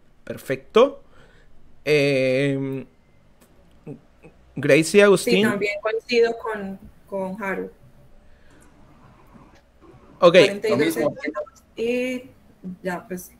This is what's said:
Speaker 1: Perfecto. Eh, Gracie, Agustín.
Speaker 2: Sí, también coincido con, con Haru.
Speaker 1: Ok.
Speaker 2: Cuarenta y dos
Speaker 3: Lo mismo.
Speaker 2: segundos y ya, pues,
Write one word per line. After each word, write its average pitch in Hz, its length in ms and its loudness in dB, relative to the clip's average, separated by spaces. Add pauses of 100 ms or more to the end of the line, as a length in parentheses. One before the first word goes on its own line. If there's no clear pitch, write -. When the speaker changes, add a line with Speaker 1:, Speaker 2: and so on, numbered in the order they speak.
(240)
Speaker 1:
Perfecto. 220 760 0 (840)
Eh, 135 1000 0 (1700)
Gracie, 160 480 4
Agustín. 202 320 4
Speaker 2:
Sí, 190 80 4
también 220 380 -2
coincido 233 560 0
con, 202 420 -10 (300)
con 190 340 -8
Haru. 185 260 -8 (2500)
Speaker 1:
Ok. 175 180 6
Speaker 2:
Cuarenta 202 300 4
y 214 40 0
dos - 80 0
Speaker 3:
Lo - 60 2
mismo. 320 160 -4
Speaker 2:
segundos 302 420 -6 (320)
y 247 480 -4 (580)
ya, 180 260 -8
pues, 180 320 -14